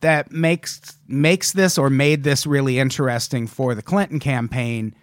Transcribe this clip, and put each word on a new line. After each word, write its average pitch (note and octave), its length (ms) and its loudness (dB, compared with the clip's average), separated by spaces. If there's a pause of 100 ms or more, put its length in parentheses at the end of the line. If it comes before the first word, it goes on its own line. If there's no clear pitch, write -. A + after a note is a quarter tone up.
that D#3 280 2
makes, - 680 -4 (100)
makes D#3 460 2
this F#3 240 2
or C#3 120 4
made C#3+ 340 2
this C#3 220 0
really C3+ 340 0
interesting B2+ 680 -2
for B2 280 -4
the G#2 60 -6
Clinton F3+ 380 -2
campaign A#2 840 -4